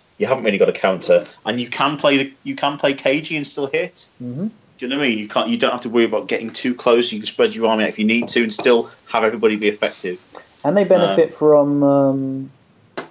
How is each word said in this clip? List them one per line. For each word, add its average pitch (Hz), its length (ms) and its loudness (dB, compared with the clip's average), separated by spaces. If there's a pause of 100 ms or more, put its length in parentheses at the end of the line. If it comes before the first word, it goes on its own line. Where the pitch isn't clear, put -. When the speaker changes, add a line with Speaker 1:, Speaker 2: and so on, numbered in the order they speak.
(180)
Speaker 1:
You - 80 -2
haven't 131 180 0
really - 140 0
got - 100 4
a 92 40 0
counter, 87 520 2 (220)
and 117 140 -2
you 120 80 -6
can - 280 -2
play 139 220 2
the, 139 140 -4 (120)
you 135 100 -8
can 143 220 -4
play 143 160 0
cagey 156 440 -4
and 143 100 -6
still 139 200 -8
hit." 170 420 -6 (140)
Speaker 2:
Mm-hmm. 127 240 -8
Speaker 1:
Do - 400 -14
you - 20 -6
know 135 100 -4
what 147 80 -2
I - 20 0
mean? 110 100 -2
You 104 100 -10
can't, 117 200 -2
you 117 80 -2
don't 120 160 0
have 120 100 -6
to 120 60 -8
worry 117 160 2
about 104 240 -2
getting 113 220 -4
too 127 240 -4
close. 120 380 2
You 107 80 -8
can 107 60 -10
spread 110 280 0
your 110 140 -2
army 110 160 2
out 80 60 -2
if - 80 -10
you 107 60 -2
need 117 240 2
to 117 140 0
and 110 100 -2
still 120 380 2 (160)
have 113 180 -2
everybody 110 320 2
be 104 120 0
effective. 101 500 -4 (460)
Speaker 2:
And 147 120 2
they 202 80 4
benefit 170 460 4
Speaker 1:
Um, - 60 -16
Speaker 2:
from, 143 480 4
um, 135 680 0 (600)